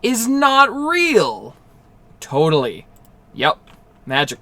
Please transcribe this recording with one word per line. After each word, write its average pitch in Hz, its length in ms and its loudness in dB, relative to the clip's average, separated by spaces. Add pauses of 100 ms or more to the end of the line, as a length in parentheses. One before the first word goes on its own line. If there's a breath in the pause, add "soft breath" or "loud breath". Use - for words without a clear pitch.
is 233 260 -2
not 269 460 2
real. 294 800 0 (640)
Totally. 139 680 -2 (460)
Yep. 127 260 -2 (460)
Magic. 135 360 -2